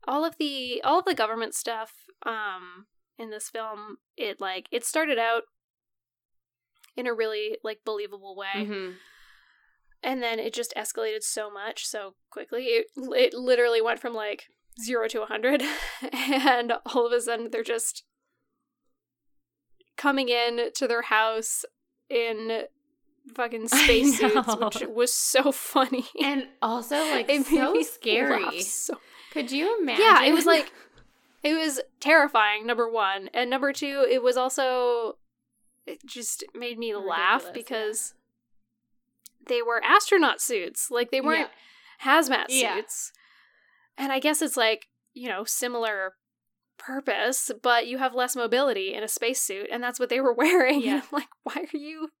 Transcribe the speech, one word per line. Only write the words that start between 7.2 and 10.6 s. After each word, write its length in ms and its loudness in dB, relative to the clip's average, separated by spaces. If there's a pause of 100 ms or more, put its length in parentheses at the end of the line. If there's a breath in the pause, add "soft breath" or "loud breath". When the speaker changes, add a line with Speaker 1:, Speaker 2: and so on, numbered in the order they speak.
Speaker 1:
like, 220 -8
believable 520 -8
way. 100 -8 (180)
Speaker 2:
Mm-hmm. 280 -8 (1080 soft breath)
Speaker 1:
And 200 -4
then 160 -2
it 160 -6
just 220 -6